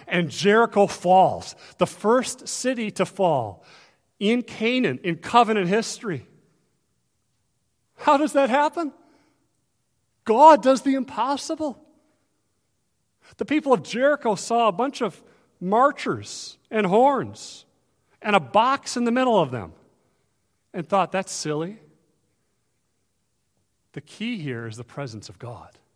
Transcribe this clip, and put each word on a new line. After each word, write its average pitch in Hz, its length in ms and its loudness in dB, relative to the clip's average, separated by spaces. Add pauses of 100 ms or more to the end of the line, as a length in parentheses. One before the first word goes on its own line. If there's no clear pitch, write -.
and 175 240 -2
Jericho 208 560 4
falls, 175 680 2 (220)
the 175 100 2
first - 640 -2
city 240 440 -6
to 196 120 -2
fall 139 580 -2 (560)
in 233 240 0
Canaan, 226 600 -2
in 170 120 -4
covenant 214 520 2
history. 196 580 -4 (1700)
How 294 200 4
does 285 160 -2
that 277 160 2
happen? 294 460 -2 (1300)
God 269 380 8
does 262 200 2
the 269 120 0
impossible. 269 920 -6 (1500)
The - 80 -8
people 285 300 0
of 175 80 2
Jericho 254 540 0
saw 233 320 0
a 208 40 2
bunch 240 300 -4
of 196 200 -6 (380)
marchers 196 1000 -2 (120)
and 214 160 -2
horns 208 800 0 (540)
and 208 160 0
a 190 40 2
box 226 560 0
in 240 80 -2
the 233 80 0
middle 247 260 2
of 143 140 0
them 95 200 -8 (1000)
and 175 140 -8
thought, 190 240 0
"That's 190 200 -6
silly." 160 480 -8 (2000)
The 143 80 -16
key 226 380 -10
here 123 280 -8
is 107 100 -12
the 120 80 -16
presence 117 440 -14
of - 100 -20
God. - 400 -18 (180)